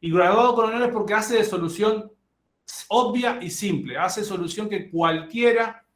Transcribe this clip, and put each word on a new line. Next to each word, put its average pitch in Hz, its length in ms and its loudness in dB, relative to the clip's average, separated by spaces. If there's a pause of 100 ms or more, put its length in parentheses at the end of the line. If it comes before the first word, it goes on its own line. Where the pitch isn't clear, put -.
Y 170 100 -4
graduado 202 460 4
con 233 100 2
honores 240 260 0
porque 208 220 -2
hace 214 220 0
de 214 80 4
solución 202 640 -2 (800)
obvia 240 520 0
y 180 100 -8
simple, 131 460 -4
hace 185 280 -2
solución 196 440 -6
que 202 220 -6
cualquiera 226 920 0 (120)